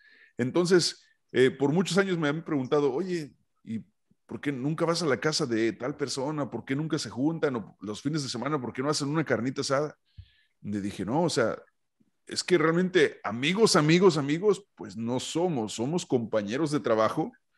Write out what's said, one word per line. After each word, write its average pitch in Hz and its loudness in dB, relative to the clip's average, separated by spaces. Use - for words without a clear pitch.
Entonces, 165 2
eh, 127 6
por 139 0
muchos 165 0
años 190 2
me 156 0
han 160 -4
preguntado, 143 0
"Oye, 175 -6
¿y 110 -8
por - -12
qué 147 -4
nunca 151 -4
vas 165 0
a - 0
la 127 2
casa 156 0
de 113 0
tal 135 -8
persona? 143 -4
¿Por 113 -8
qué 139 -4
nunca 156 -2
se 123 -6
juntan? 143 -2
O 98 -12
los 104 -8
fines 151 -4
de 127 -8
semana, 131 -4
¿por 120 -6
qué - -6
no 139 -2
hacen 147 -2
una 156 -2
carnita 127 -2
asada?". 139 -2
Le 104 -6
dije, 101 -6
"No, 135 0
o 170 2
sea, 113 0
es - -6
que 180 2
realmente 165 2
amigos, 156 2
amigos, 165 6
amigos, 170 0
pues 101 -14
no 117 -2
somos. 147 -2
Somos 151 -2
compañeros 117 0
de 147 0
trabajo, 113 2